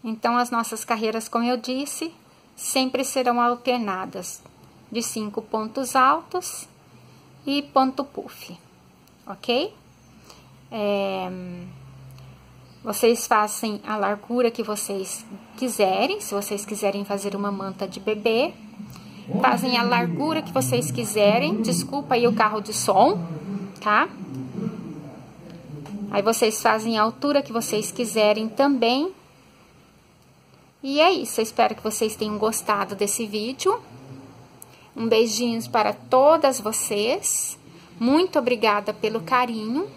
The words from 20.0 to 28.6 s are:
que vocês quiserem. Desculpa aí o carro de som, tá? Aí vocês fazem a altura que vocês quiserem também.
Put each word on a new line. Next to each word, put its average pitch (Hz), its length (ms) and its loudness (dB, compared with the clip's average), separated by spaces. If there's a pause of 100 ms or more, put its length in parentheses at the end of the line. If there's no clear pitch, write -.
que - 120 -12
vocês 151 400 0
quiserem. 208 720 2
Desculpa 262 520 -2
aí 240 140 4
o - 40 4
carro 214 280 2
de 208 120 -10
som, 214 460 4 (640)
tá? 226 280 4 (2000)
Aí 202 80 2
vocês 220 400 2
fazem 220 340 2
a 214 60 2
altura 233 400 2
que - 100 -10
vocês 220 380 -2
quiserem 220 580 2
também. 269 640 2 (1700)